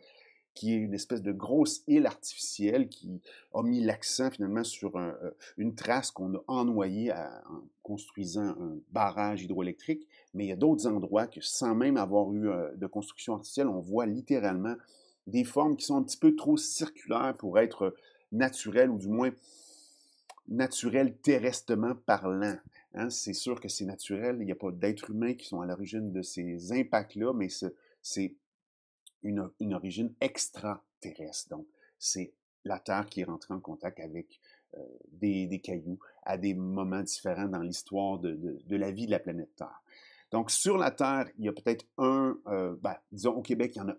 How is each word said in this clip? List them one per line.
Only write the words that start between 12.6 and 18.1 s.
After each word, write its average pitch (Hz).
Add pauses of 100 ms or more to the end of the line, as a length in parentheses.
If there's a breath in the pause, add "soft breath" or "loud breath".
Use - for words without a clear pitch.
de 95
construction -
artificielle, 131
on 95
voit 101
littéralement 107 (520 loud breath)
des 117
formes 151
qui -
sont 139
un 135
petit -
peu 156
trop 151
circulaires 135
pour 95
être 110 (380 loud breath)